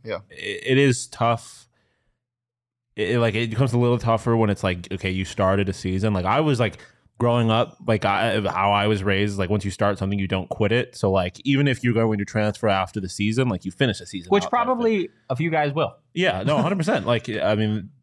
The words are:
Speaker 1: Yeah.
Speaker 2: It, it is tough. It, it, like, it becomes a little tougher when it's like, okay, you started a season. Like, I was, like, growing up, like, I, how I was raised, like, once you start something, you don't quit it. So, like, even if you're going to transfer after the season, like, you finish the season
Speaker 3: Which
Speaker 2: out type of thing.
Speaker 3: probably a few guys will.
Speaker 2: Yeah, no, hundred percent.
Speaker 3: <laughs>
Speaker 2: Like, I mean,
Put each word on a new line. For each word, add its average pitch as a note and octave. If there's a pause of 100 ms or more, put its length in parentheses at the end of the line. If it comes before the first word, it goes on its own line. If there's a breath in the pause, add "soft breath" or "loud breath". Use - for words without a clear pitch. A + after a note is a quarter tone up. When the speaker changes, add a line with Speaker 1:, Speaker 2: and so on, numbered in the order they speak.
Speaker 1:
Yeah. G#2 (120)
Speaker 2:
It, G2
it C3
is C3+
tough. - (1300)
It, G2+
it, B2
like, A#2
it A#2
becomes A#2+
a A#2+
little A#2+
tougher A2+
when A2
it's G2
like, F2+
okay, F#2+
you F#2+
started G2
a F#2+
season. F#2+
Like, F#2
I A#2
was, D3
like, A2 (400 soft breath)
growing A#2+
up, A2+ (100)
like, A2
I, G2+
how G2
I G2+
was G#2+
raised, G2+
like, F#2
once G2+
you G2+
start G2+
something, G2
you F#2+
don't F#2+
quit G2+
it. A#2+
So, G2+
like, F#2
even C#3
if C3
you're A#2+
going A2
to G2+
transfer G#2+
after F#2+
the F#2
season, A2
like, F#2+
you F#2
finish A#2+
the G#2+
season F#2
Speaker 3:
Which G3
Speaker 2:
out -
type A#3+
of A#3
thing. -
Speaker 3:
probably A#3 (220)
a B2+
few D#3+
guys D3+
will. C#3+ (160)
Speaker 2:
Yeah, D3
no, D3+
hundred G3
percent. F3+
Speaker 3:
<laughs> A#2+
Speaker 2:
Like, -
I G#2
mean, G#2+ (120)